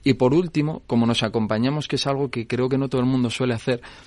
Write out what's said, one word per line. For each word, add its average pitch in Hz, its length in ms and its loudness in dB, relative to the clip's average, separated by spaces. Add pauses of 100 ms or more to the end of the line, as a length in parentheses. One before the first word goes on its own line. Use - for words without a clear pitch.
Y 135 120 4
por 127 200 4
último, 156 520 0
como 117 200 2
nos 117 160 0
acompañamos, 117 680 0
que 143 80 -2
es 131 100 -4
algo 139 220 -2
que 117 180 -6
creo 123 220 0
que 135 80 0
no 135 140 -2
todo 131 100 0
el 123 60 2
mundo 127 240 2
suele 127 240 -2
hacer, 120 260 -2 (260)